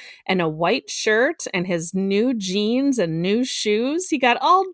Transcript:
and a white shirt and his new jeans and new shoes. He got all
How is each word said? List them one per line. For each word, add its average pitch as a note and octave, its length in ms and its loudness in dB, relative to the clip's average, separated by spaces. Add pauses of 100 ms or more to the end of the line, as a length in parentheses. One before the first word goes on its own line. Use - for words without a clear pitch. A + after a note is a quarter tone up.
(260)
and F#3 160 0
a E3 60 2
white E3+ 420 -2
shirt A#3 540 0 (100)
and F3+ 120 -2
his E3+ 280 -4
new G3 400 0
jeans A3 640 0
and E3 240 0
new G#3 220 2
shoes. B3+ 640 -2
He D4+ 100 -2
got A#3+ 220 2
all F#4 340 4